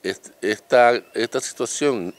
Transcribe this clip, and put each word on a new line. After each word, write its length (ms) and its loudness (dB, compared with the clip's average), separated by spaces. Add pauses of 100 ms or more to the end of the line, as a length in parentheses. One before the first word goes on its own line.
est-, 260 -8 (100)
esta, 540 2 (220)
esta 240 -2
situación 800 -4